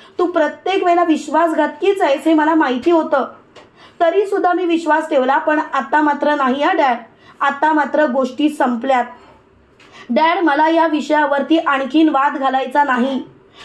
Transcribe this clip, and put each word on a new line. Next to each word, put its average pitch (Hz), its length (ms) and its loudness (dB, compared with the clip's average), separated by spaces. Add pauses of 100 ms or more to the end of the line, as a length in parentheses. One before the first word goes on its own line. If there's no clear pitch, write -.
(180)
तू 359 80 2
प्रत्येक 339 580 -2
वेळेला 349 200 2
विश्वासघातकीच 320 1000 0
आहेस 294 240 0
हे 320 80 4
मला 311 200 2
माहिती 277 360 0
होतं, 311 340 0 (760)
तरीसुद्धा 359 520 0
मी 359 120 -2
विश्वास 320 460 0
ठेवला. 269 280 2
पण 311 220 0 (120)
आता 285 300 0
मात्र 294 320 0
नाही 277 280 0
हा 349 100 2
डॅड, 277 240 2 (440)
आता 285 320 0
मात्र 302 340 0
गोष्टी 269 420 0
संपल्यात. 254 560 -2 (1040)
डॅड, 330 340 2
मला 311 240 2
या 330 180 2
विषयावरती 302 720 0
आणखीन 285 500 2
वाद 277 280 0
घालायचा 269 480 0
नाही, 254 380 -2 (420)